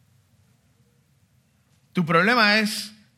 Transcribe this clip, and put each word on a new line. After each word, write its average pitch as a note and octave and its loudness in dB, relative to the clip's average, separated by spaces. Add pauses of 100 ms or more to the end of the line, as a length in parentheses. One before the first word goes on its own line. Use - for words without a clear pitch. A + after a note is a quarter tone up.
(1900)
Tu F3 -4
problema G#3 2
es - -6 (240)